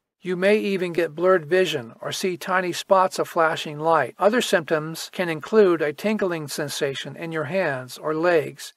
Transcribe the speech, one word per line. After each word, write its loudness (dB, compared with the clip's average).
You -4
may 4
even -2
get -2
blurred 2
vision 0
or -8
see -4
tiny -2
spots 2
of -2
flashing 0
light. 2
Other 4
symptoms -2
can -4
include 4
a 0
tingling -2
sensation -6
in -10
your -2
hands -4
or -4
legs 0